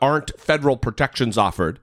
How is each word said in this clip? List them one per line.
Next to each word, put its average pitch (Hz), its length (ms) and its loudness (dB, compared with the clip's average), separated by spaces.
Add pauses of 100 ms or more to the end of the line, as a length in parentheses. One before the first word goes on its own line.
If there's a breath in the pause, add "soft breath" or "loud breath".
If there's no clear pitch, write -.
aren't 147 380 -2
federal 143 380 0
protections 117 600 -4
offered 95 460 0